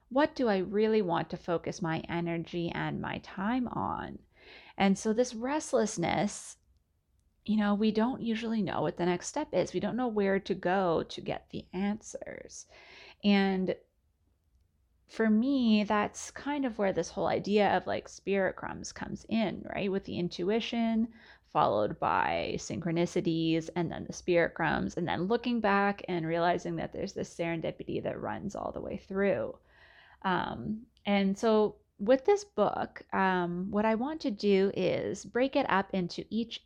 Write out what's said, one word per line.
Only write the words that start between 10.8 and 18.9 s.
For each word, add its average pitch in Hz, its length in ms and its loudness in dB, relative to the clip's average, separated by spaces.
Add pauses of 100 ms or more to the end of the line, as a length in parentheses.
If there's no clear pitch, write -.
to - 180 -12
get - 300 -6
the - 220 -10
answers. - 920 -6 (580)
And 196 520 2 (1300)
for 220 220 0
me, 226 540 4
that's 208 480 0
kind 277 340 -4
of 214 140 -4
where 190 140 2
this 170 180 -2
whole 170 160 0
idea 190 500 4
of, 180 80 -2
like, - 240 -4
spirit 196 460 -2
crumbs - 360 -10